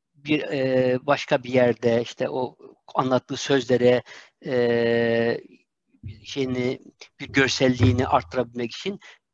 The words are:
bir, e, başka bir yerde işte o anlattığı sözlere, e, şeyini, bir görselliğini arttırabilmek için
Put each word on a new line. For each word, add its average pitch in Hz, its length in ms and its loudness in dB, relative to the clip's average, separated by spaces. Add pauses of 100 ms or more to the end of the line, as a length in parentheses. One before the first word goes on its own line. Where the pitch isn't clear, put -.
(160)
bir, 147 280 -2
e, 131 580 0
başka 139 420 0
bir 123 100 -6
yerde 120 480 2
işte - 280 -6
o 131 280 -6 (380)
anlattığı 131 420 0
sözlere, 123 680 2 (420)
e, 117 920 0 (880)
şeyini, 127 560 -4 (400)
bir 139 80 -12
görselliğini 127 800 2
arttırabilmek 120 640 -2
için 196 280 -10 (340)